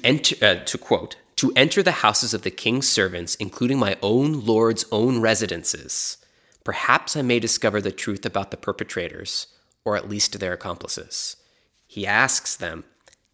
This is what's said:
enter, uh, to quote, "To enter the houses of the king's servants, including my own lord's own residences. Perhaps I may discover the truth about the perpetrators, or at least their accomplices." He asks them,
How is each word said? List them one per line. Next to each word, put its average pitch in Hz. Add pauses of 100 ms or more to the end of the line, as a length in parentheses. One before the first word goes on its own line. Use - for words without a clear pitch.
enter, 143
uh, 95
to -
quote, - (200)
"To -
enter 156
the 175 (140)
houses 107
of 104
the -
king's -
servants, 90
including 120
my 101
own 131
lord's 113
own 117
residences. - (440)
Perhaps -
I 147
may 120
discover 110
the 98
truth -
about 98
the -
perpetrators, - (360)
or 104
at -
least 101
their 95
accomplices." - (520)
He 101
asks 110
them, 82 (520)